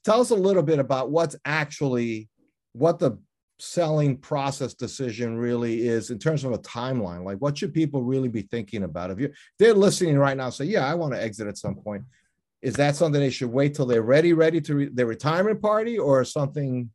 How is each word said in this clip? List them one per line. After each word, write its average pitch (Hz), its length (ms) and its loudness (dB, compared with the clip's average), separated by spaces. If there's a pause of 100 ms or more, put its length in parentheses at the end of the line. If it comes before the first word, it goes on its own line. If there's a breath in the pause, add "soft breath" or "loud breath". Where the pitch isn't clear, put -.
tell 220 160 4
us 240 80 0
a 240 60 2
little 190 280 4
bit 151 160 2
about 131 320 -2
what's 165 320 0
actually, 127 840 -2 (420)
what 160 280 0
the 120 180 0 (460)
selling 151 540 0
process 135 560 -4
decision 117 640 -6
really 120 500 -2
is 113 220 0
in 120 80 -8
terms 151 260 -2
of 131 80 -4
a 107 60 -2
timeline. 113 680 -6
Like, 98 140 -6
what 143 180 -2
should 151 200 -6
people 143 260 0
really 131 260 0
be 110 140 -4
thinking 107 400 -6
about? 87 300 -6
If 95 80 -8
you're, 143 100 -4 (300 soft breath)
they're 220 160 8
listening 180 420 4
right 139 180 4
now, 131 140 -6
say, 139 160 -6
"Yeah, 180 220 0
I 156 80 0
wanna 151 220 -2
exit 107 280 -6
at 101 140 -8
some 98 160 -6
point." 104 280 -8 (600)
Is 120 140 -2
that 143 180 2
something 147 260 2
they 139 80 2
should 123 220 -4
wait 143 240 2
till 143 100 0
they're 120 160 4
ready, 151 320 6
ready 160 280 4
to 151 120 -4
re-, 143 180 0
their 123 140 0
retirement 170 560 0
party, 214 380 0
or 135 260 4
something 139 680 -4